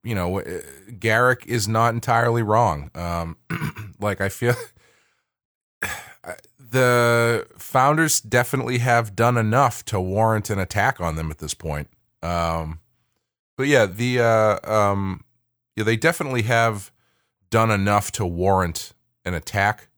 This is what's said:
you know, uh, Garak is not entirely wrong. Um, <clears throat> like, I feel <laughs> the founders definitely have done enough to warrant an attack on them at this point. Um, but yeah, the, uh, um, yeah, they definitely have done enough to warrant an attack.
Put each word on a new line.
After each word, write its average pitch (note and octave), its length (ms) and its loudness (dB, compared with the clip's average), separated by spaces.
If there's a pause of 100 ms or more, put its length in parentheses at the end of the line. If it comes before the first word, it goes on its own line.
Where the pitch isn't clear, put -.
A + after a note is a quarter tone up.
you A#2 100 -6
know, F#2 280 -2
uh, F2 200 -10 (300)
Garak A2+ 560 2
is G#2+ 200 -2
not A2+ 280 2
entirely A#2 480 0
wrong. G#2 500 0
Um, E2+ 440 -6 (120)
<clears throat> - 500 -10
like, - 220 -2
I G2 80 0
feel A#2+ 300 0
<laughs> - 60 -14 (2000)
the A#2 800 2 (100)
founders D3 600 2
definitely B2 600 -2
have A#2 360 0
done A#2+ 220 2
enough A#2 480 0
to G2+ 140 -4
warrant G#2 500 0
an G2 100 -2
attack G#2 400 -2
on E2 160 -4
them D#2+ 160 -6
at D2+ 60 -14
this D#2 160 -10
point. D2 340 -8 (340)
Um, E2 580 -4 (760)
but C3 120 -2
yeah, C3 180 6
the, A#2+ 340 -2
uh, A2 520 2
um, G2+ 520 0 (520)
yeah, G#2+ 80 -4
they A2 120 2
definitely C3+ 480 -2
have A#2 480 0 (580)
done A2+ 220 4
enough G2+ 420 2
to G#2 120 -4
warrant F2+ 680 0 (300)
an F2+ 100 -6
attack. G2+ 540 -2 (100)